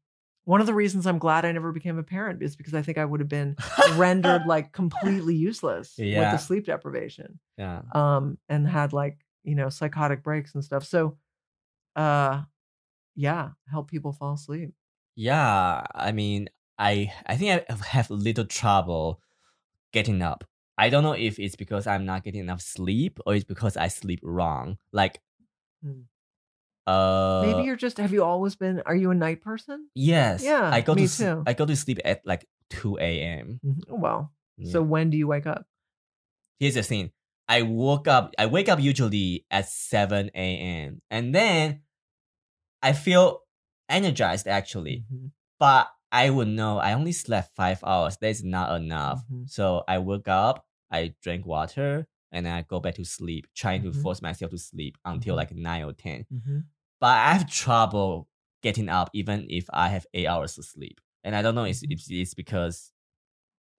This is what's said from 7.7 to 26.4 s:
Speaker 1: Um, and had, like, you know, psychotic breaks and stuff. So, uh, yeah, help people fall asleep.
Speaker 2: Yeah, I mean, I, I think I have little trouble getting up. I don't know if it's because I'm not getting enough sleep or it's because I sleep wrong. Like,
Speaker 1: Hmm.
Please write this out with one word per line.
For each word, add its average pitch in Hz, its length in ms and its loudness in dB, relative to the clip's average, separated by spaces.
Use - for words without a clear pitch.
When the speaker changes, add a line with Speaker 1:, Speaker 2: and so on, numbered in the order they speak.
Speaker 1:
Um, 143 460 2
and 147 200 2
had, 147 240 0
like, 143 260 -2
you 147 120 -4
know, 139 140 0
psychotic 147 540 -2
breaks 151 320 -6
and 139 100 -6
stuff. 139 200 -4
So, 160 320 0
uh, 143 460 2
yeah, 147 340 -2
help 147 220 -6
people 151 220 -6
fall 143 220 -6
asleep. 147 400 -10
Speaker 2:
Yeah, 107 800 2
I - 180 -2
mean, 104 360 -2
I, 104 340 2
I - 100 -2
think 180 320 2
I 123 60 -8
have 127 220 2
little 110 340 -2
trouble 87 760 2
getting 107 300 2
up. 80 200 -4
I 110 140 6
don't 143 140 6
know 156 80 2
if 107 260 -2
it's 101 160 -6
because 101 320 -6
I'm 98 180 0
not 95 200 -4
getting 101 160 -8
enough 90 200 -8
sleep 107 640 -2
or 104 120 2
it's 101 80 0
because 101 320 -4
I 80 100 0
sleep 92 380 -4
wrong. 82 540 -4
Like, 98 300 0
Speaker 1:
Hmm. 135 160 -12